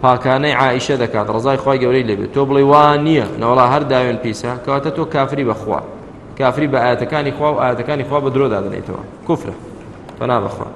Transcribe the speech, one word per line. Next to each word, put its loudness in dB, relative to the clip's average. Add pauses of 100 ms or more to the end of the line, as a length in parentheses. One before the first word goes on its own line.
پاکانەی 2
عایشە 0
دەکات، -2
ڕزای 2
خوای 2
گەورەی 2
لێبێت. -2
تۆ 2
بڵێ: 4
«وا 8 (200)
نییە، 4 (160)
نەوەڵا 4
هەر 2
داوێن 2
پیسە»، -4 (140)
کەواتە -2
تۆ 0 (100)
کافری 0
بەخوا، -2 (560)
کافری 0
بە 2
ئاەتەکانی 0
خوا 0
و -2
ئاەتەکانی -2
خوا 0
بە 2
درۆ 2
دادنێتەوە. -6 (240)
کوفرە، -2 (640)
پەنا 0
بەخوا. -8